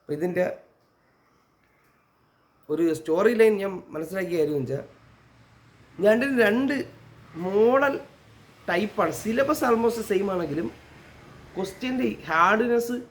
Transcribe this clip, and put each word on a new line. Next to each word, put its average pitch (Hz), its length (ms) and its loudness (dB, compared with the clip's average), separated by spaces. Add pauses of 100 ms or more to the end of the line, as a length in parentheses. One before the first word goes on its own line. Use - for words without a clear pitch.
അപ്പം 151 160 -8
ഇതിൻ്റെ 180 280 -2 (2250)
ഒരു 156 140 0 (160)
സ്റ്റോറി 196 400 2
ലൈൻ 220 220 6
ഞാൻ 196 100 -4 (240)
മനസ്സിലാക്കിയ 170 440 -4
കാര്യം 151 180 0
എന്ന് 131 160 -4
വെച്ചാൽ, 143 100 -6 (1120)
രണ്ടിനും 240 480 2
രണ്ട് 269 300 2 (680)
മോഡൽ 247 480 4 (720)
ടൈപ്പാണ്. 180 540 -2
സിലബസ് 269 480 -2
almost 233 320 0 (100)
സെയിം 196 220 0
ആണെങ്കിലും 170 340 -4 (880)
ക്വസ്റ്റ്യൻ്റെ 247 540 -4 (180)
ഹാർഡ്നെസ് 233 680 2 (140)